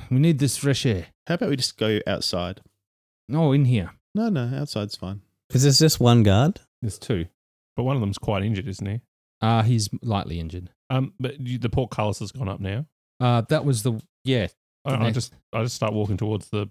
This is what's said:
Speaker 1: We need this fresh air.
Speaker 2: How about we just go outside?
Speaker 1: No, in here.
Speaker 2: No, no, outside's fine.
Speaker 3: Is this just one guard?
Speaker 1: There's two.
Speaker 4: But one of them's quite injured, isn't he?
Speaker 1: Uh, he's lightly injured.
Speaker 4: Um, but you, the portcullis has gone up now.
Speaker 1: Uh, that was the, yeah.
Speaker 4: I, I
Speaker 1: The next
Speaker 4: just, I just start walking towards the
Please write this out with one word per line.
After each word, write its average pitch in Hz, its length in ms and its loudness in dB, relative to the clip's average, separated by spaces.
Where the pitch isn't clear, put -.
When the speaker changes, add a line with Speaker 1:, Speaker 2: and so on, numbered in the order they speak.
Speaker 1:
We 127 80 4
need 156 200 4
this 135 200 0
fresh 139 260 0
air. 101 220 0
Speaker 2:
How 165 80 -2
about 175 140 -2
we 143 80 0
just - 220 -6
go 107 280 2
outside? 92 540 -4
Speaker 1:
No, 147 240 2
in 139 120 4
here. 117 280 2
Speaker 2:
No, 226 140 0
no, 127 260 -2
outside's 135 420 -6
fine. 98 260 -10
Speaker 3:
Is 127 100 4
this 139 160 6
just 156 200 4
one 120 240 8
guard? 107 380 4
Speaker 1:
There's 107 160 -6
two. 90 280 -2
Speaker 4:
But 120 100 -4
one 135 120 0
of 127 40 -2
them's 98 180 -2
quite 101 260 -2
injured, 104 240 -2
isn't 98 180 -8
he? 110 140 -6
Speaker 1:
Uh, 113 220 4
he's 110 260 2
lightly 98 380 -4
injured. 87 300 -10
Speaker 4:
Um, 131 280 -2
but 127 220 -8
you, 123 180 -4
the 113 120 -2
portcullis 107 480 -2
has 104 140 -12
gone 127 180 -6
up 98 100 -8
now. 101 240 -6
Speaker 1:
Uh, 120 300 4
that 147 160 0
was 127 180 0
the, 113 180 -2
yeah. 120 240 0
Speaker 4:
I, 135 60 -6
I - 60 -2
Speaker 1:
The 110 80 -2
next 113 100 0
Speaker 4:
just, - 200 -6
I 113 100 -2
just 120 140 -4
start 107 160 -2
walking 104 240 -2
towards 104 340 -4
the 101 200 -2